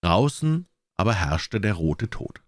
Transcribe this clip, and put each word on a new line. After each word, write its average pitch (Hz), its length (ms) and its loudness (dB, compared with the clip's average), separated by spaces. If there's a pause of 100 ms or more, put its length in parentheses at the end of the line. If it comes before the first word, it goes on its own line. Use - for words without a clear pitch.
Draußen 147 640 2 (300)
aber 117 180 2
herrschte 80 440 -2
der 104 140 0
Rote 82 380 -2
Tod. - 360 -12